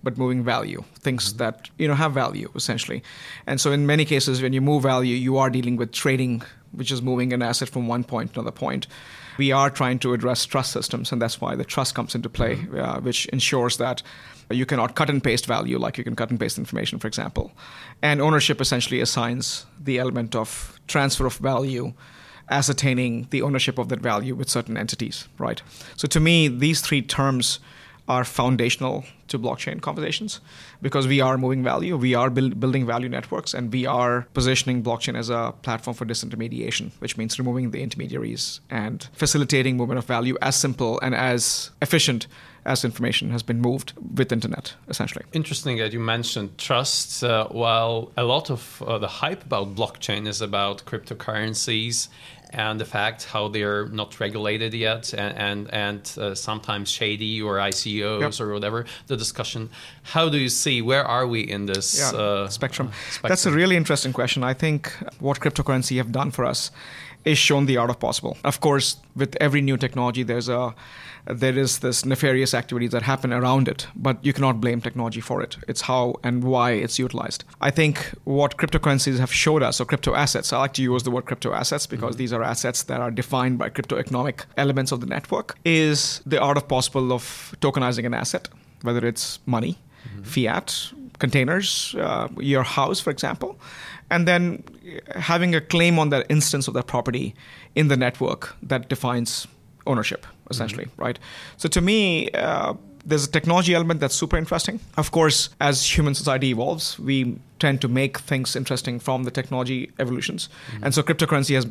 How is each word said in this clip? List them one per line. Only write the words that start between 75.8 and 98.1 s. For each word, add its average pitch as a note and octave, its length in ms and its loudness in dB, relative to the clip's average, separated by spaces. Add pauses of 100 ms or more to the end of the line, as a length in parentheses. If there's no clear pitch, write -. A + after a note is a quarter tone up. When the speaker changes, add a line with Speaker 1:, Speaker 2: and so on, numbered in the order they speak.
Speaker 1:
how B2 420 0
and B2 180 2
why B2 300 4
it's A#2 260 0
utilized. - 460 -4 (160)
I C#3+ 100 6
think D3+ 400 2 (140)
what C#3+ 320 4
cryptocurrencies C#3 640 4
have B2+ 120 2
showed D#3 300 6
us, A#2+ 180 2
or B2+ 40 0
crypto B2+ 320 2
assets, C3+ 360 2
I B2 60 2
like C3+ 140 2
to C3 100 2
use B2 220 4
the B2+ 80 2
word B2 140 0
crypto A#2+ 260 -2
assets - 340 0
because A#2 300 -4
Speaker 2:
Mm-hmm. - 20 -12
Speaker 1:
these B2 140 -2
are A#2 100 0
assets A#2+ 420 0
that B2+ 160 -4
are B2 120 -2
defined B2+ 440 0
by A2 120 -2
crypto - 300 -4
economic C3 460 -2 (120)
elements C3+ 340 2
of B2+ 100 -2
the A#2+ 60 -6
network, - 580 -4
is D#3 640 4
the C#3+ 140 2
art C#3+ 160 4
of C#3 100 -2
possible B2+ 460 0
of - 480 -6
tokenizing B2 440 2
an A#2+ 100 -2
asset, B2 340 -2 (340)
whether A#2+ 240 2
it's - 400 -2
money, B2 320 0 (300)
Speaker 2:
Mm-hmm. G2+ 160 -12
Speaker 1:
fiat, - 680 -2 (280)
containers, C#3+ 720 0
uh, - 320 -2 (140)
your C3+ 240 2
house, C#3+ 340 0
for - 120 -2
example, D3+ 460 -4 (540)
and E3+ 160 4
then F3 380 2 (500)
having E3+ 400 2
a D#3+ 60 4
claim E3+ 400 6
on D3+ 100 4
that C3+ 180 2
instance C#3+ 380 2
of - 80 -4
that B2 140 -2
property B2+ 480 -2 (400)
in D#3 100 6
the C#3 100 6
network - 640 0